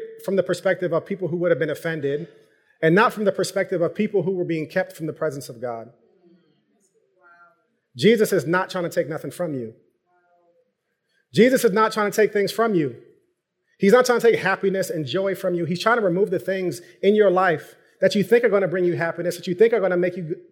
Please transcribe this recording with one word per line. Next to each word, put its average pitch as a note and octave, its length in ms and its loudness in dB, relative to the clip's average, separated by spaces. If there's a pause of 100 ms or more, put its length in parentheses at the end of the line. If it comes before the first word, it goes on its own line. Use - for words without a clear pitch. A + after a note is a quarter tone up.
(240)
from F#3+ 120 -4
the F#3 80 2
perspective F3+ 500 -2
of D#3+ 120 -2
people F#3 220 -6
who E3 100 -6
would F3 120 0
have D#3+ 100 2
been D3+ 120 -2
offended, D3+ 560 -6 (560)
and D#3+ 100 4
not A3 200 4
from G#3+ 100 -6
the G3 80 0
perspective F#3 500 -4
of E3 140 -2
people G#3 260 -2
who E3+ 140 -2
were F3 100 -4
being D#3 220 -4
kept F#3 260 -4
from D#3 140 -10
the D3 60 -8
presence C#3+ 360 -6
of A#2+ 100 -18
God. A#2 300 -10 (2000)
Jesus G#3 340 4
is D#3+ 140 0
not F3+ 240 0
trying F3+ 140 -6
to E3 80 -6
take D#3 180 -2
nothing D3+ 220 -8
from E3 240 -6
you. A#2 180 -10 (1600)
Jesus A#3+ 300 6
is A3 80 4
not A3 220 2
trying G#3 180 -2
to - 40 -8
take G#3 160 2
things G3+ 200 -2
from A3+ 240 0
you. C#3 200 -2 (840)
He's G3 120 4
not B3+ 140 6
trying A#3+ 140 2
to A3+ 120 4
take A3 80 2
happiness F#3+ 500 -2
and D#3+ 160 -6
joy F#3 300 -2
from F#3 180 -4
you. E3+ 120 -4
He's E3+ 160 -4
trying A#3 160 2
to A3+ 60 0
remove F3+ 280 0
the F3+ 80 0
things F#3+ 420 -6 (200)
in G3+ 140 4
your G#3 160 4
life F3+ 440 0 (260)
that F#3+ 120 2
you G3+ 100 2
think A#3 200 4
are A#3 60 4
gonna F#3+ 180 0
bring F3+ 180 -2
you F3 100 0
happiness, E3+ 420 -4
that - 100 -16
you F3+ 80 -2
think A3 180 4
are A3 60 2
gonna F#3 180 0
make F3+ 180 0
you, E3+ 200 -8 (160)